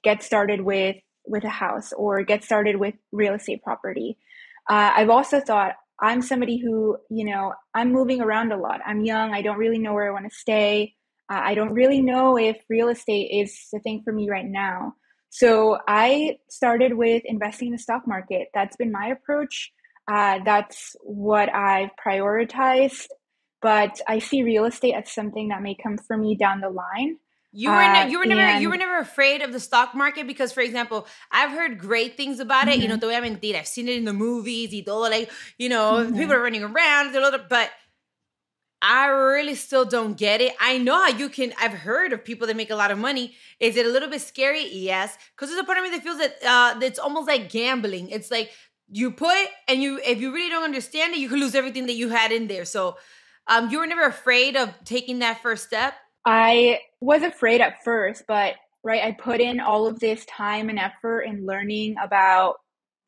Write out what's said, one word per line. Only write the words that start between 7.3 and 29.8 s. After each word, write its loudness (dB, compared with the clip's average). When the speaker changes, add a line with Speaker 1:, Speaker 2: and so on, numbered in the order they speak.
Speaker 1:
I'm 2
moving 2
around 0
a -2
lot. -4
I'm -2
young. -2
I -4
don't -2
really 0
know -2
where -2
I -4
wanna -10
stay. 0
Uh, -4
I 0
don't 0
really 4
know 4
if 0
real 2
estate -2
is -4
the -8
thing -8
for -6
me -4
right -6
now. -6
So 4
I 2
started 2
with 2
investing -6
in -6
the -6
stock -6
market. -6
That's -4
been -4
my -6
approach. -6
Uh, 2
that's 0
what 0
I've 2
prioritized. 0
But 2
I 0
see 0
real 2
estate 0
as -8
something -8
that -6
may -8
come -8
for -8
me 0
down 2
the -6
line. -6
Speaker 2:
You -2
were 6
ne-, 6
Speaker 1:
Uh, 0
Speaker 2:
you -2
were 0
never, 4
you 0
Speaker 1:
and -2
Speaker 2:
were -2
never -2
afraid 0
of -6
the -8
stock 2